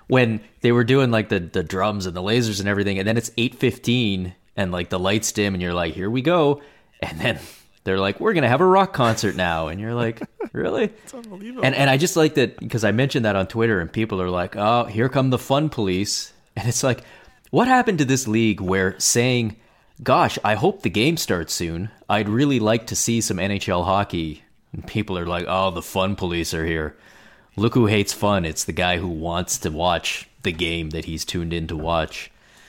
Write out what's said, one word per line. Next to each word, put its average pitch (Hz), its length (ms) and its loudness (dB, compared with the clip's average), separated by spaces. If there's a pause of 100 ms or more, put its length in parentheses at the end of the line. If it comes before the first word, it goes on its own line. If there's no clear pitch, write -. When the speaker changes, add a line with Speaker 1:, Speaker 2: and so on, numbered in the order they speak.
Speaker 1:
when 117 320 4 (220)
they 120 100 4
were 120 140 6
doing, 127 260 4
like, 110 180 2
the, 101 100 2
the 87 240 -4
drums 95 420 -2
and 87 100 -6
the 90 60 -6
lasers 110 400 0
and 101 80 0
everything, 101 300 0
and 95 80 -2
then 113 100 2
it's - 200 -4
eight 120 180 -2
fifteen 104 800 0 (200)
and, 95 160 -2
like, 87 180 -4
the 92 100 -2
lights 101 340 0
dim 104 200 0
and 90 80 -2
you're 87 120 -2
like, 87 220 -2
"Here 95 140 -4
we 127 120 -2
go." 147 400 2 (400)
And 80 180 -8
then 113 200 -2 (440)
they're 95 160 0
like, 98 200 -2
"We're 220 140 0
gonna 147 140 2
have 117 140 4
a 185 40 6
rock 185 280 4
concert 110 420 0
now." 82 320 0
And 87 140 -6
you're 113 140 -6
like, 117 260 -4 (160)
Speaker 2:
<laughs> 415 160 -8
Speaker 1:
"Really?" - 320 -2
Speaker 2:
It's - 280 -12
unbelievable. 226 520 -10
Speaker 1:
And, 135 100 0
and 139 140 2
I - 80 4
just 170 180 0
like 156 200 4
that 120 240 2
because - 260 -4
I 101 60 4
mentioned 127 340 2
that 104 100 2
on 95 120 2
Twitter 113 340 2
and 82 100 -6
people 110 300 -2
are 90 80 0
like, 90 260 -2
"Oh, 113 300 2
here 110 240 0
come 131 200 2
the 127 100 2
fun 147 300 0
police." 98 640 -2 (240)
And 107 140 -4
it's - 140 -2
like, 123 180 0 (500)
what 220 160 4
happened 247 320 4
to 147 60 4
this 123 220 0
league 110 340 2
where 95 380 0
saying, 120 580 0 (440)
"Gosh, 139 420 2
I 104 120 2
hope 165 280 0
the 107 60 0
game 123 280 2
starts 90 360 -2
soon. 87 360 -6 (200)
I'd 104 200 0
really 131 300 2
like 110 280 2
to 107 80 -6
see 117 260 0
some 95 180 -2
N 98 120 0
H 98 180 -4
L 90 140 2
hockey." 90 600 -2 (300)
And - 140 -12
people 101 320 -4
are 85 80 -4
like, 87 200 -4
"Oh, 95 240 2
the 85 120 -8
fun 95 320 -2
police 87 380 -4
are 80 120 -2
here. 80 320 -2 (600)
Look 110 180 0
who 120 100 6
hates 101 280 2
fun. 101 320 0
It's 80 200 -4
the 92 80 -8
guy 90 240 0
who 87 100 -4
wants 85 520 -4
to 87 120 -4
watch 85 560 -2 (160)
the 95 80 0
game 85 400 -4
that 78 140 -8
he's 80 200 -8
tuned 85 280 -6
in 82 140 -4
to 82 100 -6
watch." 80 540 -4 (380)